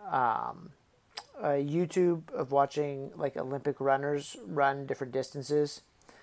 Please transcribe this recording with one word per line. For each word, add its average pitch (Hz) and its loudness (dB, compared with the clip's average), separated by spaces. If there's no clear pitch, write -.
um, 120 0
uh, 175 0
YouTube 160 2
of 147 -2
watching, 139 2
like, 143 -2
Olympic 135 -4
runners 139 0
run 139 2
different 131 -6
distances 143 -2